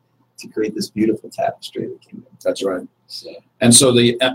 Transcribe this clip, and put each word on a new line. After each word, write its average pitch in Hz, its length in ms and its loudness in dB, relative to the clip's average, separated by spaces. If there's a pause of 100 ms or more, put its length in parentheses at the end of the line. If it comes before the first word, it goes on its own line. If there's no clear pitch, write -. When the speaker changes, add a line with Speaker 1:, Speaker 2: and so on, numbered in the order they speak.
(380)
Speaker 1:
to 117 100 -16
create 107 260 -4
this - 160 -8
beautiful 107 400 -2
tapestry - 540 -8
of - 80 -10
the - 60 -18
kingdom. - 280 -20 (180)
Speaker 2:
That's 92 200 -4
right. 95 180 -4 (240)
Speaker 1:
So. - 240 -16 (300)
Speaker 2:
And 117 120 6
so 127 200 6
the, 120 260 4 (160)